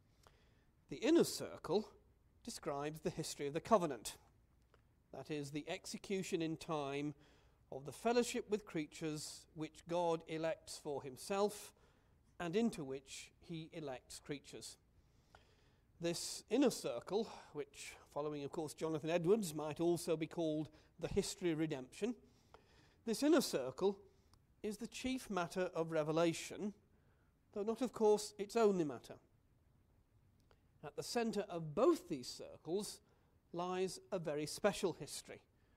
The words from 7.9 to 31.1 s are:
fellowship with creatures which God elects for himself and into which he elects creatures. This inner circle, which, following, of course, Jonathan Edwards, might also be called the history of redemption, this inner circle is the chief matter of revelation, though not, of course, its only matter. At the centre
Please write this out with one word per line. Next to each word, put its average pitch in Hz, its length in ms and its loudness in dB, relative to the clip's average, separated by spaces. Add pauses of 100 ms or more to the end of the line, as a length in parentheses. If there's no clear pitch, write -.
fellowship 240 600 0
with 208 140 -2
creatures 156 880 -6
which 156 340 -10
God 170 380 2
elects 160 540 -4
for 143 200 -4
himself 196 720 -2 (680)
and 170 160 -2
into 220 280 4
which - 480 -10 (100)
he 160 320 -10
elects 139 500 -10
creatures. - 540 -10 (1200)
This - 500 -4
inner 254 220 6
circle, 160 580 -4 (240)
which, - 400 -10 (180)
following, 147 320 -4
of 135 80 -6
course, 156 220 -6
Jonathan 160 380 -2
Edwards, 175 420 4
might 151 260 -2
also 165 380 2
be 160 80 -2
called 156 440 -2 (300)
the - 100 -4
history - 420 0
of 151 80 2
redemption, 160 560 -2 (920)
this 226 160 0
inner 294 200 8
circle 165 580 0 (640)
is 208 140 -4
the 233 100 -8
chief 262 420 -4
matter 180 460 0
of 165 160 0
revelation, 160 840 2 (800)
though 208 100 -2
not, 226 180 0
of 254 100 0
course, 208 480 6
its 208 160 -6
only 202 300 6
matter. 117 300 -8 (1700)
At 151 120 -12
the 151 80 -4
centre 220 460 0